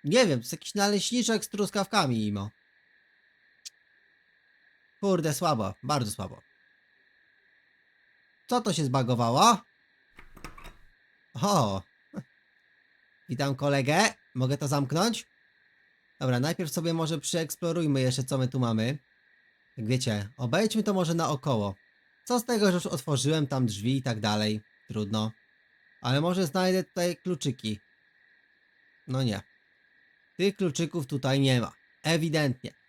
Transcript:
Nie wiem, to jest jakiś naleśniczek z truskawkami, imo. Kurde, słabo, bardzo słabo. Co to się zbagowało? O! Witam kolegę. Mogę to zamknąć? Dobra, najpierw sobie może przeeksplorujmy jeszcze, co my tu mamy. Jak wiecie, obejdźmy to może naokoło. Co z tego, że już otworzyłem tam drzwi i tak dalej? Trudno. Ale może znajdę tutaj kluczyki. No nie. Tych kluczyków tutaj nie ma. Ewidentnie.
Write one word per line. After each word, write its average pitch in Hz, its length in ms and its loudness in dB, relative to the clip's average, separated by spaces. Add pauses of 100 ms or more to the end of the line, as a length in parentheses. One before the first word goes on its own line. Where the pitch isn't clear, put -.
Nie 214 220 4
wiem, 139 120 2
to 113 40 -4
jest - 100 -10
jakiś - 220 -12
naleśniczek 208 680 0
z - 40 -12
truskawkami, 185 760 0
imo. 101 240 -4 (2500)
Kurde, 170 340 2
słabo, 113 480 0
bardzo 127 280 0
słabo. - 320 -10 (2000)
Co 240 120 2
to 220 120 -2
się 156 120 0
zbagowało? 127 760 4 (1800)
O! 127 400 2 (1500)
Witam 139 260 -2
kolegę. 143 600 2 (200)
Mogę 131 240 0
to 143 100 -4
zamknąć? 151 580 0 (920)
Dobra, 127 200 2
najpierw 160 320 -2
sobie 165 220 -2
może 160 260 -2
przeeksplorujmy 165 800 0
jeszcze, 127 240 2
co 135 140 -2
my 127 100 2
tu 131 120 -2
mamy. 117 380 0 (800)
Jak 107 100 -6
wiecie, 110 500 0
obejdźmy 196 460 0
to 208 120 0
może 170 200 0
naokoło. 131 600 0 (500)
Co 240 160 0
z 226 40 -10
tego, 220 220 2
że 190 60 6
już 175 140 0
otworzyłem 147 600 0
tam 131 200 0
drzwi 107 300 -2
i 131 60 -2
tak 113 180 -4
dalej? 107 400 0 (280)
Trudno. 107 440 -2 (680)
Ale 131 200 0
może 180 260 0
znajdę 185 380 0
tutaj 175 320 -2
kluczyki. 135 640 -4 (1300)
No 131 160 -2
nie. 104 200 -2 (920)
Tych 196 200 0
kluczyków 165 500 -2
tutaj 135 340 0
nie 131 200 4
ma. - 120 -6 (300)
Ewidentnie. 151 720 0 (140)